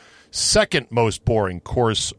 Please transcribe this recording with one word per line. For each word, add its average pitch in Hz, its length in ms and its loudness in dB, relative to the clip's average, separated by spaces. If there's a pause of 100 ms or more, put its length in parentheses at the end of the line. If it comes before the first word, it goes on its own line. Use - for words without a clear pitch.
(320)
second - 580 0
most 113 360 0
boring 98 340 0
course - 600 -2